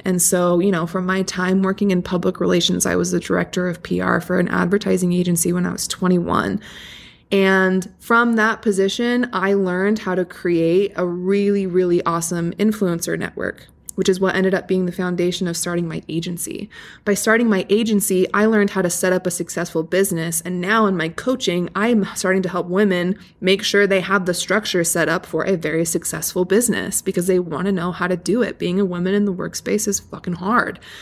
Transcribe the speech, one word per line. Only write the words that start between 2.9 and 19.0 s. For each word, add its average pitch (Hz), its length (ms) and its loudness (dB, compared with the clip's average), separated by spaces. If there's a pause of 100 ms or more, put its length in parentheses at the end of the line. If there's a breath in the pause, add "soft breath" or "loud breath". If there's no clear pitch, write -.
was 175 140 0
the 175 100 0
director 180 480 -2
of 170 140 -6
P 175 180 -2
R 180 220 2
for 180 160 -2
an 180 120 2
advertising 185 640 2
agency 175 400 0
when 180 140 0
I 180 60 -2
was - 160 -8
twenty-one. 175 760 0 (680 loud breath)
And 190 640 2
from 233 380 2
that 220 260 0
position, 240 720 0
I 190 220 0
learned 196 440 0
how 214 140 -4
to 180 120 0
create 175 680 0
a 180 120 -2
really, 196 580 0
really 175 380 2
awesome 170 500 -2
influencer 175 640 -2
network, - 500 -8 (280)
which 190 140 2
is 185 100 2
what 190 160 0
ended 190 180 2
up - 140 -2
being 185 180 0
the 175 60 -2
foundation 180 560 -2
of 170 100 -4
starting 175 300 -4
my 160 200 -8
agency. 165 640 -8 (340 loud breath)
By 208 100 0
starting 220 340 2
my 190 220 2
agency, 202 640 2
I 208 120 4
learned 208 260 4
how 190 100 -2
to 175 80 2
set 185 240 0